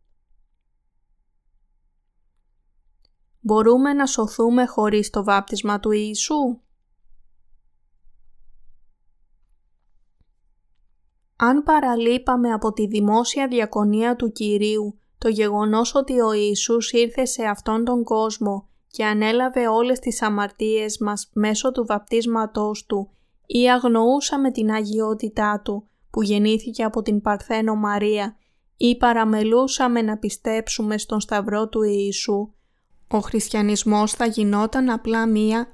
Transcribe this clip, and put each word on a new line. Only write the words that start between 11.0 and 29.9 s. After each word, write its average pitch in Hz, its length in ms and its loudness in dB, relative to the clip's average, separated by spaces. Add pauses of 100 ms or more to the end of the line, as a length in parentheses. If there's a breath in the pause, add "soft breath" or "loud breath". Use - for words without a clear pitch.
Αν 269 280 2
παραλείπαμε 247 880 0
από 220 220 -2
τη 214 140 -2
δημόσια 220 600 0
διακονία 220 680 0
του 240 160 -4
Κυρίου 208 680 -2 (180)
το 226 120 0
γεγονός 214 640 2
ότι 269 240 2
ο 226 120 4
Ιησούς 208 600 0
ήρθε 240 340 2
σε 240 180 -4
αυτόν 220 420 -2
τον 240 180 0
κόσμο 214 680 -2 (180)
και - 180 -6
ανέλαβε 233 600 0
όλες 240 320 2
τις - 220 -4
αμαρτίες 214 760 -2
μας 208 360 -4
μέσω 214 380 0
του 254 140 -2
βαπτίσματός 214 1000 -2
Του, 202 240 -4 (360)
ή 240 240 2
αγνοούσαμε 247 800 2
την 220 200 0
αγιότητά 214 920 -2
Του 202 260 -8 (200)
που 220 120 -2
γεννήθηκε 214 640 0
από 220 180 -2
την 208 200 0
Παρθένο 220 540 -2
Μαρία, 208 640 -2 (400)
ή 240 200 2
παραμελούσαμε 233 1040 2